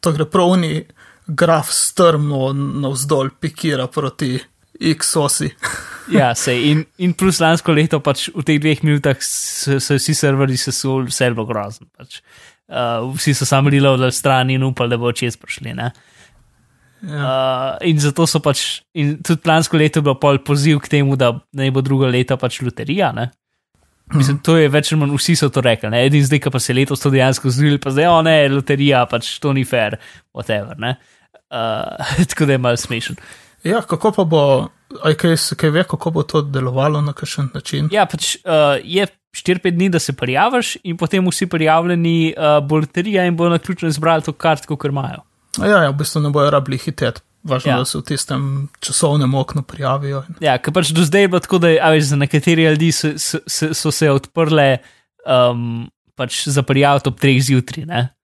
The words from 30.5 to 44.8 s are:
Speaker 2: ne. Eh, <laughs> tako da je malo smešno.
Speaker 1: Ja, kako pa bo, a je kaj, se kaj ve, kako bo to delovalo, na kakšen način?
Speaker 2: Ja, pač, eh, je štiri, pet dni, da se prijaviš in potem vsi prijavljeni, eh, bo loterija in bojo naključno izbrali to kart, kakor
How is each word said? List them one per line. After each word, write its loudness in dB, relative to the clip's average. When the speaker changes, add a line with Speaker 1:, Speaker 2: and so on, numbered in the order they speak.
Speaker 2:
ne. -6
Eh, -4
<laughs> -10
tako 0
da 2
je 2
malo 0
smešno. -8
Speaker 1:
Ja, 0
kako -2
pa 0
bo, 2
a -2
je 2
kaj, 2
se -4
kaj 0
ve, 2
kako -4
bo -2
to -2
delovalo, -2
na -2
kakšen -6
način? -4
Speaker 2:
Ja, 2
pač, -6
eh, 2
je -2
štiri, -2
pet 0
dni, 2
da 2
se -4
prijaviš 0
in -8
potem 0
vsi 0
prijavljeni, 2
eh, 2
bo 0
loterija 0
in 0
bojo 2
naključno -2
izbrali 0
to -6
kart, -2
kakor -4